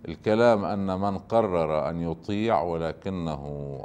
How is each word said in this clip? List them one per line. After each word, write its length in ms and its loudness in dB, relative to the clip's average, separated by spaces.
الكلام 580 4
أن 340 -2
من 180 -2
قرر 720 2
أن 120 -4
يطيع 600 0
ولكنه 1200 -4